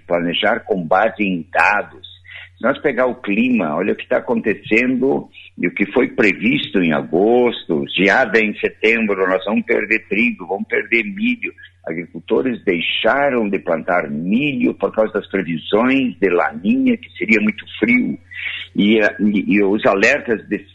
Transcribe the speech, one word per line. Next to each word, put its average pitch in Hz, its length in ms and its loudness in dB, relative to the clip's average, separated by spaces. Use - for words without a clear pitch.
planejar 87 540 0
com 95 220 -2
base 95 400 2
em 90 300 -2
dados. 92 640 0
Se - 60 -8
nós 135 140 0
pegar 127 280 0
o 123 100 -2
clima, 104 600 0
olha 98 160 0
o 110 60 0
que - 100 -14
tá 123 120 0
acontecendo 123 1080 0
e - 100 -2
o 87 60 -4
que - 180 -2
foi 127 160 2
previsto 104 760 0
em 82 120 2
agosto, 92 880 0
geada 98 460 2
em 107 200 -2
setembro, 107 680 0
nós 92 160 0
vamos 110 220 -2
perder 110 420 0
trigo, 104 400 -2
vamos 101 180 -4
perder 113 380 -2
milho. 107 500 -4
Agricultores 98 800 -4
deixaram 123 840 0
de 95 100 -2
plantar 85 500 -2
milho 120 640 0
por - 180 -2
causa 110 220 0
das 101 140 -4
previsões 107 920 0
de 98 120 2
La 85 240 2
Niña, 254 440 0
que - 140 -20
seria 110 300 0
muito 214 220 -2
frio, 120 400 0
e, 107 240 4
eh, 104 200 2
e, 101 360 2
e 101 80 4
os 101 220 0
alertas 113 640 2
de 98 260 -4